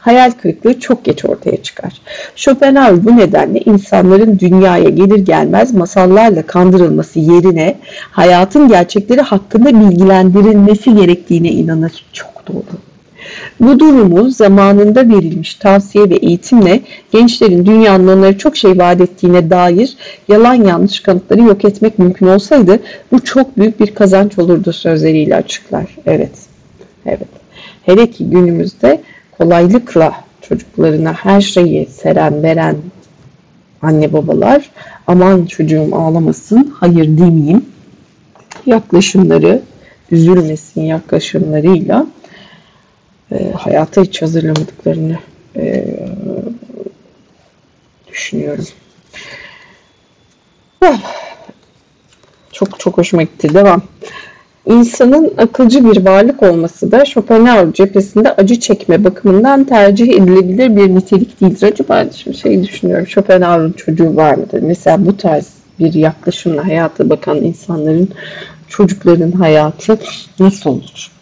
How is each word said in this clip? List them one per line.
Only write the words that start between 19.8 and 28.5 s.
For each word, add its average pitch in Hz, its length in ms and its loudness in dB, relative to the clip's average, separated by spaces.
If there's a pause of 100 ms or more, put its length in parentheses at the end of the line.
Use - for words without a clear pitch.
yalan 226 260 4
yanlış 196 460 0
kanıtları 190 420 0
yok 208 240 2
etmek 214 340 -2
mümkün 185 280 0
olsaydı 202 520 2 (320)
bu - 80 2
çok - 380 -4
büyük 214 220 0
bir 208 160 -2
kazanç 196 440 0
olurdu 170 340 0
sözleriyle 156 640 -2
açıklar. - 680 -10
Evet, 151 260 -4 (760)
evet. - 220 -10 (560)
Hele 226 280 2
ki - 180 -10
günümüzde 175 720 0 (360)